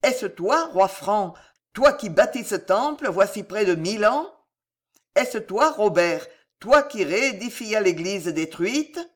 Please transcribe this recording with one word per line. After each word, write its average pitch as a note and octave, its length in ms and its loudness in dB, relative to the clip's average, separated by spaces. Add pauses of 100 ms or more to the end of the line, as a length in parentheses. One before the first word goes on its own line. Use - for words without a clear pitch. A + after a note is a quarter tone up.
Est-ce B3 220 0
toi, A#3+ 480 0
roi F#3+ 160 4
franc, F#3+ 440 -2 (380)
toi C#4 220 4
qui A3+ 160 -8
bâtis G#3+ 340 2
ce G3+ 120 -4
temple C4+ 540 -2
voici G3 340 0
près G#3 200 -4
de F3+ 120 2
mille G3+ 300 -2
ans ? C#4+ 220 2 (880)
Est-ce - 220 0
toi, G3+ 320 0
Robert, F3 580 0 (320)
toi C4+ 240 4
qui A3 220 -4
réédifia G#3+ 760 -2
l'église F3+ 480 -2
détruite ? F3 720 -4 (160)